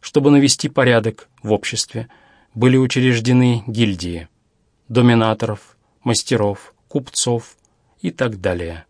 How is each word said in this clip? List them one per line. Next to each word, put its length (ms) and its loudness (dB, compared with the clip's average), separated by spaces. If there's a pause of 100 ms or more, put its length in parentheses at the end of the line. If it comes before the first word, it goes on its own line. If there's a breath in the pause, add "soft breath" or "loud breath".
Чтобы 280 2
навести 380 4
порядок 600 0 (140)
в 100 -2
обществе, 560 -6 (460 soft breath)
были 220 2
учреждены 880 2
гильдии 600 -4 (600)
доминаторов, 880 0 (260)
мастеров, 720 -4 (140)
купцов 680 -6 (460)
и 80 -6
так 320 -6
далее. 480 -6